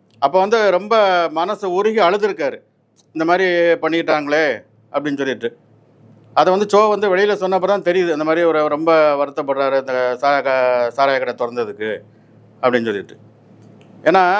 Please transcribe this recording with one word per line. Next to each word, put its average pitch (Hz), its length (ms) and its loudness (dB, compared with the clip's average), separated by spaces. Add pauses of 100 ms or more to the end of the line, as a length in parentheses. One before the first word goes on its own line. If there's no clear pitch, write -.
(180)
அப்ப 143 200 0
வந்து 208 320 2
ரொம்ப 202 240 0 (360)
மனசு 185 420 -4
உருகி 208 260 -2
அழுதுருக்காரு, 180 600 0 (540)
"இந்த 160 120 -4
மாதிரி 180 240 2 (360)
பண்ணிட்டாங்களே" 156 600 -2 (460)
அப்படின்னு 143 240 -4
சொல்லிட்டு. 127 400 -6 (800)
அதை 175 220 4
வந்து 202 220 2
சோ 214 100 4
வந்து 202 280 0
வெளியில 208 260 2
சொன்னப்ப 185 240 -2
தான் 202 160 0
தெரியுது, 175 300 0
இந்த 151 120 -4
மாதிரி 160 220 0
ஒரு 151 220 2
ரொம்ப 156 520 2
வருத்தப்படுறாரு 139 580 -2
இந்த 127 420 -2
சா-, 143 220 2
க-, 127 540 0
சாராய 139 220 2
கடை 123 160 -4
திறந்ததுக்கு 110 560 -6 (720)
அப்படின்னு 120 280 0
சொல்லிட்டு. 98 260 -8 (840)
ஏன்னா 180 220 4 (160)